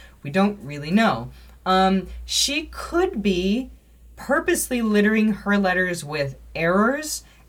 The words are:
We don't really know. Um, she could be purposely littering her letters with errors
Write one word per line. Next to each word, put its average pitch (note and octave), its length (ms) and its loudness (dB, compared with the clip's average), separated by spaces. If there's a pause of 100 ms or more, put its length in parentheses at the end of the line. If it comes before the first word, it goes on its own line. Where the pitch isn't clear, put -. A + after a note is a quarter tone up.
(220)
We C#3 80 -10
don't G3 320 2
really D3 280 -10
know. E3 400 2 (340)
Um, F#3+ 440 4 (160)
she D4+ 420 -2
could E4+ 560 -2
be G3 480 0 (460)
purposely E4 680 -2
littering G#3+ 500 2
her G3+ 260 -2
letters F3+ 460 0
with C#3+ 320 -4 (180)
errors G#3+ 680 0 (240)